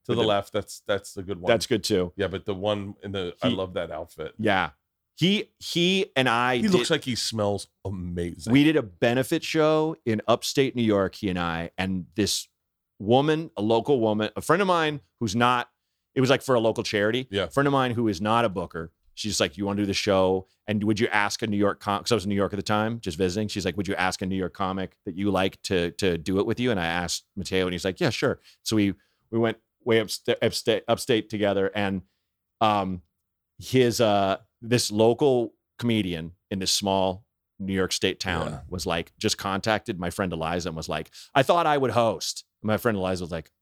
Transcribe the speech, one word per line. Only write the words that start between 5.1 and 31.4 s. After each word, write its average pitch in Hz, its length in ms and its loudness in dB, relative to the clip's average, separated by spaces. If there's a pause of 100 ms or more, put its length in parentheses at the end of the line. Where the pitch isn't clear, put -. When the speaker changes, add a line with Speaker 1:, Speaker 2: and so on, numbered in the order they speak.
Speaker 2:
He, 190 420 0
he 185 560 0
and 131 140 2
I 120 280 2
Speaker 1:
He 120 60 0
Speaker 2:
did 214 120 2
Speaker 1:
looks - 160 2
like 151 140 0
he 120 120 -4
smells 104 500 -2 (180)
amazing. 90 680 -4
Speaker 2:
We 139 100 6
did 156 140 4
a 135 60 4
benefit 123 600 0
show 156 640 2
in 110 240 0
upstate 123 480 0
New 120 80 0
York, 98 320 2
he 98 140 -4
and 90 80 -2
I, 85 380 -4
and 92 380 -4
this - 320 0 (540)
woman, 147 560 2
a 104 60 -4
local 113 360 2
woman, 107 380 2
a 185 60 -6
friend 175 200 2
of 190 60 2
mine 156 320 0 (180)
who's 104 160 -4
not, 120 340 2 (460)
it 135 60 2
was, 131 100 4
like, 127 120 4
for 131 120 0
a 117 60 4
local 110 240 0
charity. 113 460 0
Speaker 1:
Yeah. 95 140 0
Speaker 2:
A 87 60 -4
friend 139 160 0
of 143 60 2
mine 127 200 2
who 117 160 -2
is 92 120 -2
not 113 240 2
a 113 40 0
booker. 85 440 -8 (220)
She's 104 260 -4
like, 98 180 0
"You 101 80 -2
wanna 101 160 -2
do 104 40 0
the 101 80 -2
show? 95 520 2 (220)
And 107 160 0
would 104 160 2
you 117 80 2
ask 104 340 0
a 110 60 -2
New 104 80 -2
York 101 240 2
com-," 101 240 0
'cause - 80 0
I - 20 6
was 98 100 2
in 101 40 -4
New 101 80 0
York 98 160 2
at 101 40 -6
the 98 60 -4
time, 110 380 0
just 85 180 -6
visiting. 95 300 0
She's 95 160 -4
like, 90 120 -2
"Would 92 120 -2
you 98 80 -2
ask 90 260 0
a 98 40 -2
New 95 100 -2
York 90 180 -4
comic 95 420 -4 (100)
that 85 100 -8
you 98 160 0
like 95 300 0
to, 87 300 0
to 90 240 0
do 95 220 -2
it 101 80 2
with 113 140 -2
you?" 123 100 0
And 101 80 0
I 85 80 -2
asked 85 380 -4 (100)
Mateo, 92 320 0
and 90 80 -2
he's 87 100 -6
like, 95 160 -2
"Yeah, 160 100 2
sure." - 280 -2 (240)
So - 140 -2
we, 101 180 2 (380)
we 113 80 0
went 113 180 0 (260)
way 113 140 4
upsta-, 110 420 -2
upstate, 113 460 0
upstate 113 440 0
together, 98 440 0